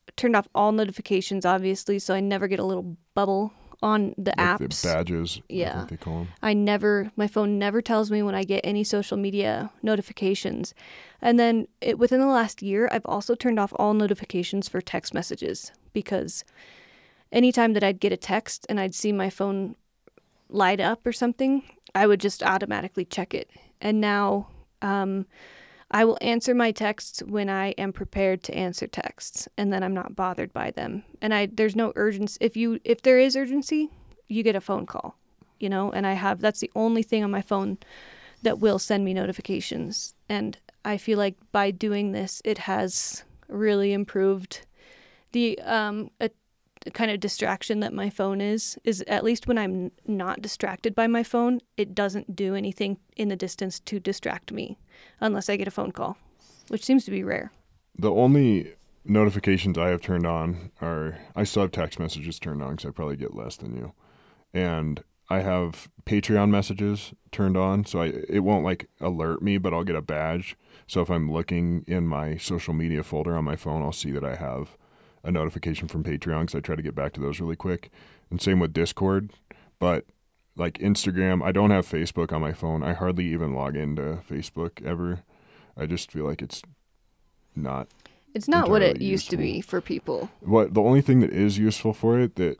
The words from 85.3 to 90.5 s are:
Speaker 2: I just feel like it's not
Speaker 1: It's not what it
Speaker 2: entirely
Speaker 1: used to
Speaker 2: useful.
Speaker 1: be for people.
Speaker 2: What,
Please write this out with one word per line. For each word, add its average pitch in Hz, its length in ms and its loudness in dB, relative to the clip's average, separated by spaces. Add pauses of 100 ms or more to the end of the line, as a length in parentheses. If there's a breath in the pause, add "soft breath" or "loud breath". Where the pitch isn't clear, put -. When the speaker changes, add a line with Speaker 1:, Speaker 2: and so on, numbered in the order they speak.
Speaker 2:
I 78 100 -6
just 85 260 -4
feel 76 120 -6
like 76 180 -4
it's - 200 -12 (920)
not 67 340 -6 (440 soft breath)
Speaker 1:
It's 214 140 -8
not 330 220 4
what 208 120 6
it 180 100 6
Speaker 2:
entirely - 140 -2
Speaker 1:
used 190 260 -2
to 175 40 -2
Speaker 2:
useful. - 180 -2
Speaker 1:
be - 80 -6
for 185 200 -6
people. - 480 -6 (100)
Speaker 2:
What, 104 340 4